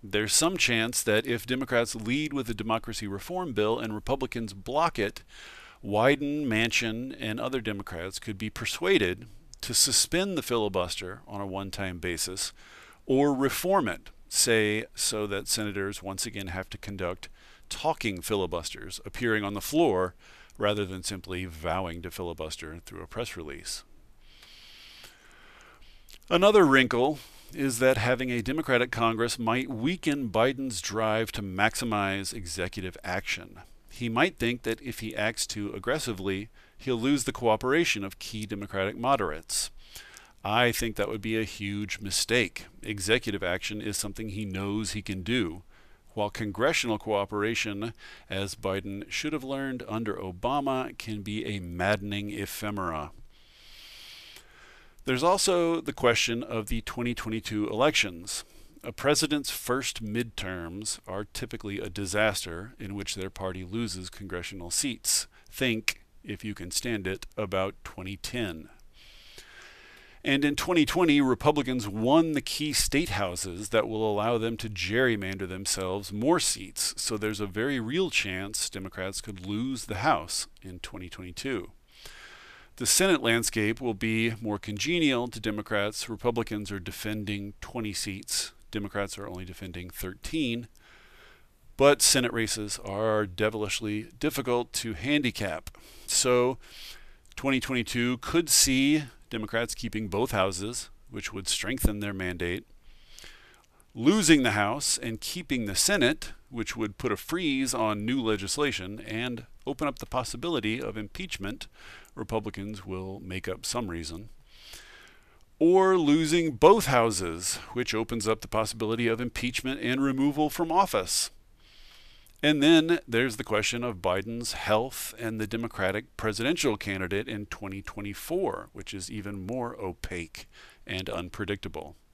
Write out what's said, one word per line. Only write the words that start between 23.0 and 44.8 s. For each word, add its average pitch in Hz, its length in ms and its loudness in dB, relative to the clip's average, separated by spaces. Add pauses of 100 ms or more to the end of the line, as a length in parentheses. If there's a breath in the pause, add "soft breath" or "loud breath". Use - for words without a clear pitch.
a 82 40 -14
press - 300 -8
release. 73 460 -10 (2500 loud breath)
Another 196 360 10
wrinkle 135 540 6 (340 loud breath)
is 131 260 -2
that 131 180 6
having 123 340 2
a 120 100 0
Democratic 127 500 2
Congress 113 460 2
might 120 320 0
weaken 143 600 0
Biden's 123 500 2
drive 110 540 0
to 110 100 -4
maximize 98 920 0
executive 92 680 -6
action. 90 560 -6 (300)
He - 180 -6
might 139 320 2
think 123 240 0
that 113 180 -2
if 123 180 -8
he 110 160 -6
acts 110 300 0
too 104 300 -6
aggressively, 101 720 -2 (300 soft breath)
he'll 123 220 -2
lose 135 260 2
the 123 80 -2
cooperation 120 720 2
of - 140 -12
key 107 260 -8
Democratic 98 500 -4
moderates. 113 760 0 (720 loud breath)
I 117 280 4
think 113 240 -2
that 101 140 0
would 107 120 -4
be 110 160 -2
a 110 60 0
huge 101 560 -6
mistake. 104 680 0 (160)
Executive 104 600 0
action 95 380 -2
is 101 160 -4
something 107 320 -6
he 104 160 -6
knows 101 480 -2